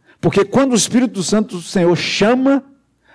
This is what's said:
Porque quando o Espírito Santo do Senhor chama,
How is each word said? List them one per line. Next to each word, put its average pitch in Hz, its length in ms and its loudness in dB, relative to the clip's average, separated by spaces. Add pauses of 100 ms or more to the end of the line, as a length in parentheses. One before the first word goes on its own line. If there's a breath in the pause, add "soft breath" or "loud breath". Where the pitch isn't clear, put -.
(220 soft breath)
Porque 185 240 2
quando 262 280 2
o - 20 2
Espírito 202 480 0
Santo 208 340 -2
do 170 60 -12
Senhor 175 320 0
chama, 262 680 0 (520 soft breath)